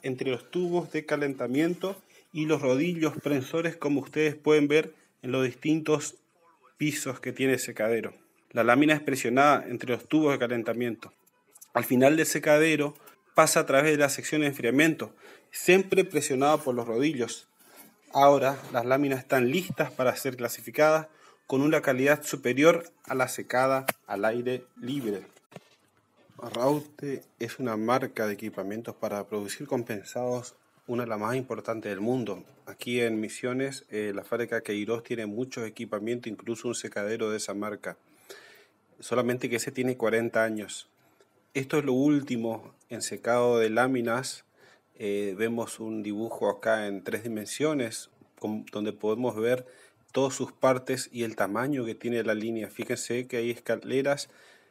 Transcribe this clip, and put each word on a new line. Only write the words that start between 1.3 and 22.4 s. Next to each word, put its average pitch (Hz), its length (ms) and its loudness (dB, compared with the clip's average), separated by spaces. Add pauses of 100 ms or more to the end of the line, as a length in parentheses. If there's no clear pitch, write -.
y 156 140 -2
los 151 160 2
rodillos 156 580 0
prensores, 165 560 -2
como 143 240 0
ustedes 151 360 0
pueden 151 320 4
ver 156 260 2 (280)
en 127 100 -6
los 131 120 2
distintos 151 680 0 (640)
pisos 143 420 -2
que 127 140 -6
tiene 131 220 2
el 123 40 2
secadero. 110 560 -2 (380)
La 120 100 2
lámina 139 320 6
es 147 60 2
presionada 135 680 4
entre 120 220 -6
los 117 180 -4
tubos 151 260 4
de 123 40 -2
calentamiento. 117 720 -4 (640)
Al 123 100 0
final 135 320 6
del 160 100 2
secadero 151 680 4 (400)
pasa 160 240 6
a 156 80 4
través 147 240 6
de 147 80 4
la 143 100 4
sección 151 340 -2
de 147 60 2
enfriamiento, 135 680 2 (360)
siempre 190 540 4
presionada 143 540 2
por 131 160 -2
los 120 120 -2
rodillos. 120 600 -2 (640)
Ahora 139 480 6 (120)
las 117 120 -2
láminas 135 360 2
están 127 300 2
listas 156 400 -2
para 143 240 0
ser 127 220 -6
clasificadas 151 680 2 (400)
con 135 160 2
una 151 180 4
calidad 143 420 2
superior 147 640 2 (200)